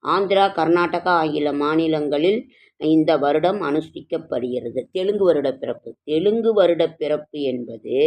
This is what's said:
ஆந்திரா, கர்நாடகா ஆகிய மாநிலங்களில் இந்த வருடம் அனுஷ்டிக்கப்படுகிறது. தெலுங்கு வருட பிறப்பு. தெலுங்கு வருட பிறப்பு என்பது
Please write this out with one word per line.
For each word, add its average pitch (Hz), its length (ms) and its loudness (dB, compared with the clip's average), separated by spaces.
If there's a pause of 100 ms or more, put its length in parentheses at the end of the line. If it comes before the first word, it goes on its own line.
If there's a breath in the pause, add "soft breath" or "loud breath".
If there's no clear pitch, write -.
ஆந்திரா, 196 500 2
கர்நாடகா 175 600 0
ஆகிய 151 380 0
மாநிலங்களில் 156 840 0 (420 soft breath)
இந்த 156 360 2
வருடம் 156 440 0
அனுஷ்டிக்கப்படுகிறது. 131 1160 -6 (120)
தெலுங்கு 196 320 -2
வருட 143 280 4
பிறப்பு. 127 520 -8
தெலுங்கு 208 500 0
வருட 170 340 4
பிறப்பு 151 540 -4
என்பது 120 640 -4